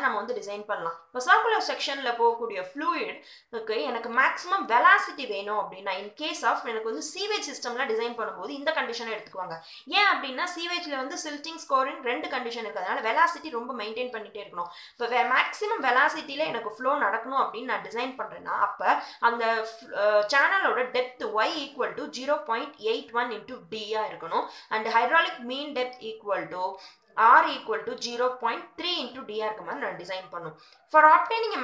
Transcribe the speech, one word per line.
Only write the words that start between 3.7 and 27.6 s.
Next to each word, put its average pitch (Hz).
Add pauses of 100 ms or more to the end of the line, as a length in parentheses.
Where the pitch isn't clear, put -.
எனக்கு 233 (120)
maximum 359
velocity 320
வேணும் 202
அப்படின்னா, 190 (100)
in 208 (140)
case 311
of 294 (120)
எனக்கு 220
வந்து 285
சீவேஜ் 403
சிஸ்டம்ல 254
design 233
பண்ணும்போது 214 (120)
இந்த 311
கண்டிஷனை 233
எடுத்துக்குவாங்க. 175 (420)
ஏன் 403
அப்படின்னா, 269 (100)
சீவேஜ்ல 339
வந்து 320
silting, 302
scoring 277
ரெண்டு 311
condition 240
இருக்கு. 202
அதனால 226
velocity 302
ரொம்ப 247
maintain 233
பண்ணிட்டே 202
இருக்கணும். 175 (220)
இப்போ 240
வே-, 247
maximum 403
வெலாசிட்டியில 285
எனக்கு -
ஃப்ளோ 262 (120)
நடக்கணும் 240
அப்படின்னு 240
நான் 190
design 247
பண்றேன்னா, 175 (120)
அப்ப 196 (260)
அந்த 233 (240)
ஃப்-, -
ஆ, 202 (300)
சேனலோட 294 (140)
depth 254 (220)
Y 330 (140)
equal 220
to 285 (140)
zero 269 (140)
point 254 (180)
eight 254
one 247
into 254 (140)
D-ஆ 220
இருக்கணும். 175 (200)
And 220 (100)
hydraulic 320 (140)
mean 285
depth 247 (140)
equal 196 (100)
to 170 (520)
R 254
equal 220